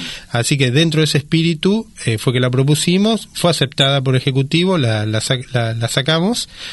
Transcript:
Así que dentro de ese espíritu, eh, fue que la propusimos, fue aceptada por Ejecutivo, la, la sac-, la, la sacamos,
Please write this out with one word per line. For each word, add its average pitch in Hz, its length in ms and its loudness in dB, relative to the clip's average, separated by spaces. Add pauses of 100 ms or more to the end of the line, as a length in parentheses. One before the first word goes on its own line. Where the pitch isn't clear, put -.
(300)
Así 120 280 0
que 131 120 2
dentro 156 300 2
de 156 40 4
ese 151 140 0
espíritu, 170 680 0 (180)
eh, 113 120 0
fue 131 140 0
que 123 80 0
la 127 100 0
propusimos, 170 840 2
fue 175 160 2
aceptada 139 520 0
por 131 140 0
Ejecutivo, 156 600 0
la, 110 280 0
la 110 140 -2
sac-, 127 320 -4
la, 117 220 -2
la 113 140 -4
sacamos, 165 600 0 (240)